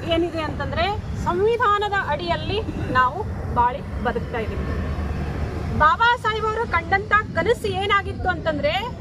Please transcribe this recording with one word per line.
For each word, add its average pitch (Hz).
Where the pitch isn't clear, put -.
ಏನಿದೆ 330
ಅಂತಂದ್ರೆ, 302
ಸಂವಿಧಾನದ 415
ಅಡಿಯಲ್ಲಿ 330
ನಾವು 254
ಬಾಳಿ 247
ಬದುಕ್ತಾ 240
ಇದ್ದೀವಿ. 202
ಬಾಬಾ 453
ಸಾಹೇಬ್ 440
ಅವರು 440
ಕಂಡಂತ 381
ಕನಸು 415
ಏನಾಗಿತ್ತು 392
ಅಂತಂದ್ರೆ 302